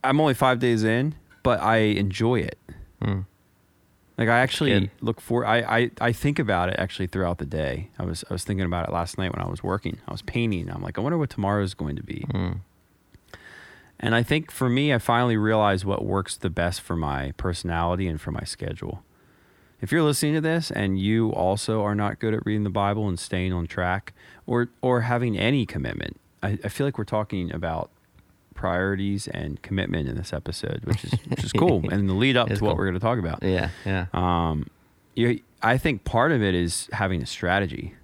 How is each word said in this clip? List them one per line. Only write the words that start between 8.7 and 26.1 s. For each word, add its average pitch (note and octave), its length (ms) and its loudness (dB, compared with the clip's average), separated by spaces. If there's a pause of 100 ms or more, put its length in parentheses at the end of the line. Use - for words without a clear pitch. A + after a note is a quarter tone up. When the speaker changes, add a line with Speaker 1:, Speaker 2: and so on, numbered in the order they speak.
Speaker 1:
it - 20 -4
last E2+ 260 -4
night F#2+ 160 -2
when F2+ 120 -4
I F2+ 40 -4
was F2 140 -8
working. F#2 440 -4
I - 40 -10
was - 100 -8
painting. G2+ 480 -2
I'm F2+ 120 -8
like, F2 160 -8
"I F#2+ 40 -4
wonder D3+ 160 0
what D3 120 0
tomorrow's G2+ 440 0
going D2 220 -4
to - 80 -8
be." - 300 -8
Speaker 2:
Mm. F#2 260 -2 (1400)
Speaker 1:
And A2+ 140 2
I A#2 80 4
think D3+ 280 0
for B2+ 180 0
me, C#3 240 2
I A#2+ 40 4
finally A#2 400 2
realized G#2 480 4
what F#2+ 200 -2
works G2 320 -2
the F#2+ 120 -2
best F2 320 0
for F2+ 160 -4
my C#2 400 -2
personality F2 680 -2
and D#2 120 -4
for - 120 -8
my - 120 -6
schedule. - 600 -10 (800)
If - 120 -4
you're D#3+ 100 4
listening D3+ 320 2
to D#3+ 60 2
this D#3+ 300 0
and G2 280 0
you A2 320 2
also G#2 520 0
are G#2 120 0
not G#2 240 -2
good A2 140 0
at - 120 -4
reading G#2+ 200 0
the G2+ 40 0
Bible G2+ 380 0
and F2+ 120 0
staying F#2 340 -2
on E2+ 140 -2
track F2+ 460 -2 (320)
or, A#2+ 240 0 (120)
or B2 200 2
having A#2+ 360 0
any A#2 280 2
commitment, G1+ 540 -6 (240)